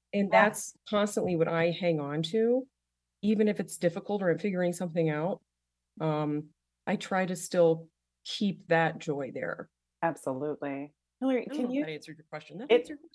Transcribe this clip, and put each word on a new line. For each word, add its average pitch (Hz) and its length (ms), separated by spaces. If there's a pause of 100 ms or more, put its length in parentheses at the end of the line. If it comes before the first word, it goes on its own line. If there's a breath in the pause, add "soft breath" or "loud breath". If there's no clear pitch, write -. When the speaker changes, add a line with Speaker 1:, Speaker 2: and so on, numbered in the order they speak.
(140)
Speaker 1:
And 202 180
Speaker 2:
Yeah. 190 120
Speaker 1:
that's - 280 (160)
constantly 208 480
what 160 120
I 165 300
hang 170 220
on 143 240
to, 233 420 (560)
even 214 260
if 208 120
it's - 160
difficult 196 460
or 175 80
I'm 160 80
figuring 180 340
something 165 380
out. 156 300 (600)
Um, 151 440 (420)
I 190 100
try 185 300
to 175 100
still 165 520 (360)
keep - 440
that 165 300
joy 139 360
there. - 340 (340)
Speaker 2:
Absolutely. 143 880 (280)
Hillary, 254 220
Speaker 1:
I - 60
don't 285 80
Speaker 2:
can 254 80
Speaker 1:
know 247 60
if 254 40
Speaker 2:
you 294 120
Speaker 1:
that 160 60
answered 156 260
your - 100
question. 156 300
That 262 120
Speaker 2:
It 240 100
Speaker 1:
answered 294 200
your - 140